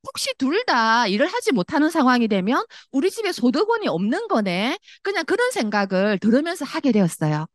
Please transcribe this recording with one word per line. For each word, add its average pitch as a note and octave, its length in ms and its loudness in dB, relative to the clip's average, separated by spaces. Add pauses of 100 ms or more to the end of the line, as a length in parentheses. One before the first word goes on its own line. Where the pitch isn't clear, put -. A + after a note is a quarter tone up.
혹시 C5+ 320 -6
둘 E4+ 280 0
다 A#3 400 2
일을 G#3 200 2
하지 A4 260 -2
못하는 C#4+ 380 2
상황이 B3 380 2
되면 G#3+ 360 0 (280)
우리 E4 180 0
집에 G#4 220 -4
소득원이 G4 560 0
없는 A3+ 400 -2
거네. G#3+ 500 0 (240)
그냥 G4 240 -4
그런 A#4+ 260 0
생각을 G3+ 680 0
들으면서 D4 460 0
하게 C#4+ 280 -2
되었어요. D#3+ 640 0